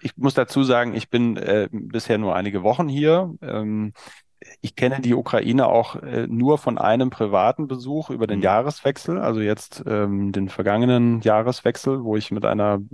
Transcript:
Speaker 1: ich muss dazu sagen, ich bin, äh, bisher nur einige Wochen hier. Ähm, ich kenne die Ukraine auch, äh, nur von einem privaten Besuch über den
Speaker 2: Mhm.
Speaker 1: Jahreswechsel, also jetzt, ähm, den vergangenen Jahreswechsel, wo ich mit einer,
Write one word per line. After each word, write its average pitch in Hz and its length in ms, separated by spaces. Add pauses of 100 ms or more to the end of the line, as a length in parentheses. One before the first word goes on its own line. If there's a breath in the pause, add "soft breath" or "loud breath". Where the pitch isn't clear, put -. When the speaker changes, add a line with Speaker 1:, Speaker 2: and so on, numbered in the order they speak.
Speaker 1:
ich - 160
muss 131 180
dazu 135 280
sagen, 120 320
ich 110 160
bin, 120 260
äh, 104 360
bisher 107 460
nur 95 180
einige 98 260
Wochen 131 260
hier. 156 540
Ähm, 107 500 (680 loud breath)
ich - 160
kenne 131 240
die 120 140
Ukraine 120 520
auch, - 300
äh, 120 320
nur 123 280
von 120 220
einem 123 320
privaten 107 560
Besuch 135 440
über 113 180
den 101 100
Speaker 2:
Mhm. 95 60
Speaker 1:
Jahreswechsel, 139 760
also 113 220
jetzt, - 460
ähm, 101 460
den 98 160
vergangenen 117 720
Jahreswechsel, 120 840
wo 110 120
ich 104 140
mit 104 140
einer, 104 340 (160)